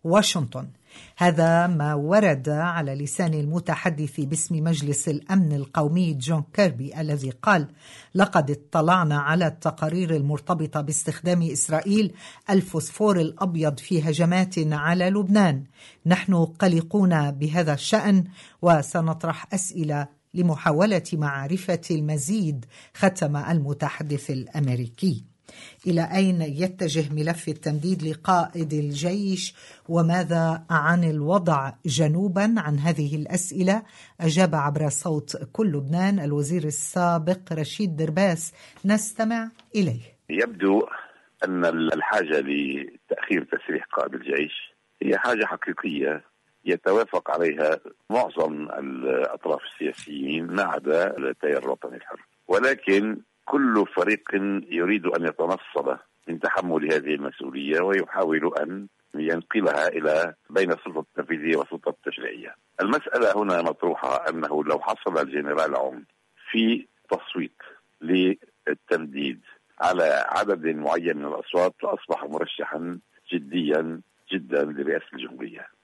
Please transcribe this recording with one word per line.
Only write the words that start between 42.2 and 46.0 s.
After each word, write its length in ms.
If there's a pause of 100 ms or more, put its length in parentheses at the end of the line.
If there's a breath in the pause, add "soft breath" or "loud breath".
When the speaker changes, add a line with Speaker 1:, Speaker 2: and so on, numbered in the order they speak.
Speaker 2:
لتأخير 1120
تسريح 400
قائد 220
الجيش 600 (280)
هي 160
حاجة 260
حقيقية 800 (400)